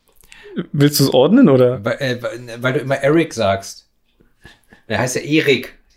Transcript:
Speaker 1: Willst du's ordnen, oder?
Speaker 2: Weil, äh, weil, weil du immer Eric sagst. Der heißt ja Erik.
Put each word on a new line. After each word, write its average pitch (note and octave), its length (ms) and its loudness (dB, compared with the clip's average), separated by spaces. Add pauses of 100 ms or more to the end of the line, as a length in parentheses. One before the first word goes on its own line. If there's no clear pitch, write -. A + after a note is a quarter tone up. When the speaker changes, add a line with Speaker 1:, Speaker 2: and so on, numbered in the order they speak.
(720)
Speaker 1:
Willst C#3+ 280 2
du's C#3 140 2
ordnen, F3 360 6
oder? B2+ 360 2
Speaker 2:
Weil, A#2+ 160 -4
äh, B2 200 -6
weil, A#2 420 -12
weil C3 100 -2
du C#3+ 60 -2
immer C3 180 -6
Eric D#3 360 0
sagst. G2 560 -4 (1000)
Der G#2+ 100 -4
heißt - 180 -4
ja - 40 -8
Erik. D3 560 0 (200)